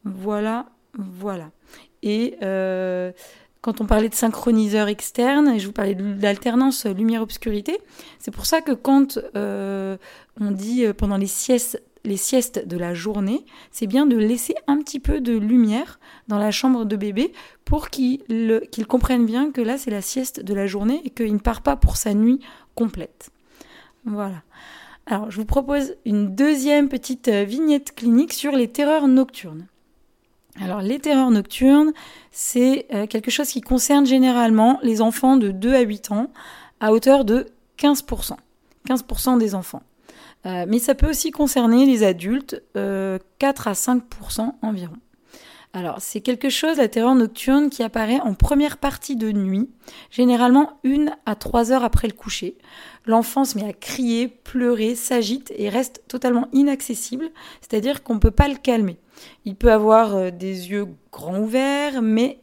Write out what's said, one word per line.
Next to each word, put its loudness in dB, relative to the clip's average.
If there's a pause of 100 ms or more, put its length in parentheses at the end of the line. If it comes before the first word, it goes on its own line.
Voilà, -6 (300)
voilà. -10 (500)
Et, -2
euh, -4 (480)
quand -6
on -4
parlait 4
de -8
synchroniseur 0
externe, 2
et 2
je -6
vous -12
parlais -2
de -6
l'alternance 0
lumière-obscurité, -4 (400)
c'est -12
pour -12
ça 2
que -4
quand, 2 (160)
euh, -6 (420)
on -2
dit, -2
euh, 0
pendant -2
les -2
siestes, -2 (220)
les -4
siestes -2
de -8
la -6
journée, -4 (280)
c'est -8
bien 2
de 4
laisser 0 (140)
un 2
petit -6
peu 0
de -2
lumière 2 (280)
dans -2
la 0
chambre 2
de -2
bébé -2 (300)
pour -2
qu'il, 0 (100)
qu'il -6
comprenne 2
bien 0
que -6
là, -2
c'est -8
la -4
sieste -6
de -6
la -2
journée -2
et -8
qu'il -4
ne 0
part -4
pas 2
pour 4
sa -2
nuit 2 (340)
complète. -8 (720)
Voilà. -6 (640)
Alors, -4
je -10
vous -4
propose -2 (100)
une -2
deuxième 2
petite, -6
euh, 2
vignette -2
clinique 2
sur -4
les 2
terreurs 2
nocturnes. 0 (960)
Alors, -6
les -2
terreurs 2
nocturnes, 4 (380)
c'est, 0
euh, -4
quelque -4
chose -2
qui -6
concerne 4
généralement 4
les 2
enfants 4
de 2
deux 0
à 6
huit -2
ans -2 (480)
à 4
hauteur 6
de 2 (300)
quinze 2
pour -8
cent. -10 (480)
Quinze 0
pour -8
cent 2
des 2
enfants. -8 (640)
Euh, -4
mais 2
ça 0
peut 4
aussi -4
concerner 4
les 4
adultes, -2 (160)
euh, -4 (220)
quatre -2
à -4
cinq 0
pour -14
cent -4
environ. -6 (800)
Alors, -8
c'est -10
quelque -2
chose, 0
la 4
terreur 2
nocturne, 2
qui -6
apparaît 0
en -2
première 2
partie -6
de -2
nuit, -2 (400)
généralement 4
une 0 (140)
à -2
trois 0
heures 2
après 0
le -4
coucher. -10 (480)
L'enfant 2
se -4
met -6
à -8
crier, -4
pleurer, -2
s'agite -4
et -4
reste -4
totalement -2
inaccessible, 0 (300)
c'est-à-dire -4
qu'on -4
peut -2
pas 0
le -4
calmer. -2 (460)
Il -10
peut 4
avoir, 4
euh, 0
des -10
yeux -6 (240)
grands -8
ouverts, -2
mais 0